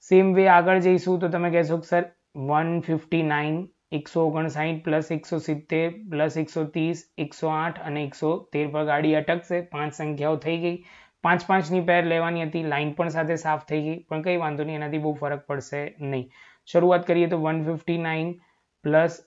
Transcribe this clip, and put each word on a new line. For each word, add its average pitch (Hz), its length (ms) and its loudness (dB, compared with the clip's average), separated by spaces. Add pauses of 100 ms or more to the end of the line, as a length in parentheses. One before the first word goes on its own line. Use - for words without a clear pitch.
સેમ 190 280 8
વે 190 80 6 (120)
આગળ 180 300 6
જઈશું 185 360 4
તો 180 120 0
તમે 175 200 0
કહેશો 165 280 2
કે - 80 -18
સર 175 140 2 (440)
વન 160 240 0 (160)
ફિફ્ટી 160 420 0
નાઇન, 147 260 0 (420)
એકસો 160 280 0
ઓગણસાઠ 156 640 -2
plus 156 280 0
એકસો 160 300 -6
સિત્તેર 160 400 -2 (240)
plus 151 320 -2
એકસો 156 320 -4
ત્રીસ, 165 260 -2 (240)
એકસો 156 300 -6
આઠ 160 260 -4 (100)
અને 147 120 -4
એકસો 151 320 -2 (180)
તેર 147 220 -2
પર 151 160 0
ગાડી 156 320 2
અટકશે. 175 400 -2 (100)
પાંચ 151 280 -6
સંખ્યાઓ 151 440 -2
થઈ 165 220 -2
ગઈ. 175 100 -2 (480)
પાંચ 175 240 2
પાંચની 180 400 2
પેર 175 140 4 (100)
લેવાની 165 380 0
હતી, 160 240 -4
લાઇન 147 260 -4
પણ 165 160 -2
સાથે 160 300 -2
સાફ 156 260 -2
થઈ 156 160 -2
ગઈ, 165 100 -6 (100)
પણ 156 200 -6
કંઈ 180 160 2
વાંધો 151 240 -4
નહીં, 156 140 -6
એનાથી 151 240 -4
બહુ 151 180 -2
ફરક 143 240 -4
પડશે 143 340 -6 (300)
નહીં. 131 180 -6 (380)
શરૂઆત 175 420 4
કરીએ 170 240 2
તો 160 80 -2
વન 156 240 -2
ફિફ્ટી 165 400 -4
નાઇન 160 240 -4 (540)
plus 160 320 4 (100)